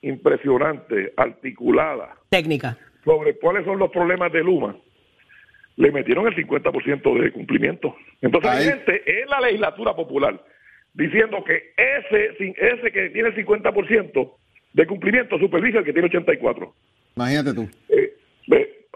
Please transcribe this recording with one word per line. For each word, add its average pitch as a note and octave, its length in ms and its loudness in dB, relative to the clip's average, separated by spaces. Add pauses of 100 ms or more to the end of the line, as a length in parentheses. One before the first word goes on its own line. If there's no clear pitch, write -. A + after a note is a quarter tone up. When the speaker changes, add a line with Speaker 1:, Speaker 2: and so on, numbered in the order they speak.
Speaker 1:
impresionante, C3+ 1120 0
articulada. B2+ 1000 -2 (120)
Speaker 2:
Técnica. D3+ 500 -2 (260)
Speaker 1:
Sobre D3+ 340 2
cuáles F3+ 260 0
son F#3+ 140 -4
los F#3+ 120 2
problemas F3 420 0
de D#3+ 120 0
Luma. C#3 320 0 (1000)
Le C#3 140 6
metieron D#3+ 380 0
el F#3 80 -2
cincuenta C#3 340 -2
por B2+ 140 -4
ciento C3+ 320 0
de A#2 160 2
cumplimiento. A#2 640 -4 (240)
Entonces C3 300 2
Speaker 3:
A - 40 2
Speaker 1:
hay C#3 140 2
Speaker 3:
él. C#4+ 60 2
Speaker 1:
gente G3 480 -2
en C4+ 60 -8
la C#4 120 0
legislatura G#3+ 560 0
popular C#3 440 -2 (540)
diciendo G3+ 480 0
que - 340 -4
ese, G#3+ 600 0
sin-, F#3+ 220 -8
ese A#3 340 0
que F#3+ 180 -4
tiene A3 200 -2
el G3+ 40 -10
cincuenta G#3 380 0
por G3+ 160 -2
ciento B2+ 480 0 (360)
de D#3 140 4
cumplimiento G3 520 0
supervisa G3 400 2
el G3+ 60 0
que D3 80 -2
tiene E3+ 140 2
ochenta E3+ 260 2
y D3 60 2
cuatro. A#2 360 -4 (420)
Speaker 3:
Imagínate C3 380 0
tú. G#2+ 140 -4 (200)
Speaker 1:
Eh, - 260 2 (380)
eh, - 320 0 (120)